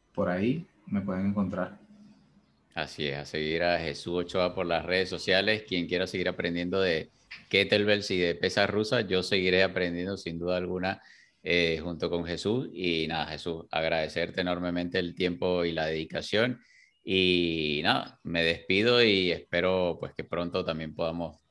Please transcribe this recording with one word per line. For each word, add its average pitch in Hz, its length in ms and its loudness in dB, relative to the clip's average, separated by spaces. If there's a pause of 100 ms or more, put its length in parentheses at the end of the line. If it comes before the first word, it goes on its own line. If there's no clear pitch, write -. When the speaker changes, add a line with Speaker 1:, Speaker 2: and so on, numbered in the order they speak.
(140)
Speaker 1:
por 95 140 0
ahí 110 400 0 (180)
me 101 140 -2
pueden 98 280 -2
encontrar. 95 520 -2 (920)
Speaker 2:
Así 76 340 -6
es, 69 100 -4
a 73 80 -8
seguir 80 380 -2
a 87 160 2
Jesús 82 340 -6
Ochoa 87 420 0
por 92 100 -2
las 82 200 0
redes 90 240 0
sociales. 98 580 0
Quien 85 200 -2
quiera 90 200 0
seguir 90 220 -2
aprendiendo 90 500 -2
de 82 320 0 (380)
kettlebells 104 600 4
y 90 80 2
de 85 160 2
pesas 95 340 2
rusas, 107 380 0
yo 92 160 2
seguiré 92 400 4
aprendiendo 90 540 -2
sin 82 220 -8
duda 90 180 0
alguna, 90 440 -4 (420)
eh, 82 400 2
junto 85 260 -4
con 85 160 -2
Jesús. 101 480 -2
Y 85 340 0
nada, 78 200 -2
Jesús, 82 440 -8
agradecerte 80 680 -2
enormemente 90 580 -2
el 87 160 -4
tiempo 90 500 0
y 82 80 0
la 78 120 -2
dedicación. 82 760 -2 (420)
Y 85 800 2
nada, - 400 -2
me 85 200 0
despido 104 600 2
y 95 280 4
espero, 90 680 0
pues, - 140 -10
que - 100 -8
pronto 87 400 -2
también 80 320 -6
podamos 82 440 -4 (120)